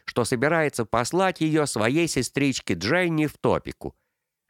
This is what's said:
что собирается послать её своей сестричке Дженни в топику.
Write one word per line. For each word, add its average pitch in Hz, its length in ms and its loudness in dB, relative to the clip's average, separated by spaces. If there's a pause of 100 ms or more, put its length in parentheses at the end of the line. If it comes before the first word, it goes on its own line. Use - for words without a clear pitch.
что - 180 0
собирается 139 640 0
послать 170 560 0
её 156 240 2
своей 131 420 0
сестричке 135 640 -2
Дженни 156 540 0
в - 100 -6
топику. - 580 -2 (540)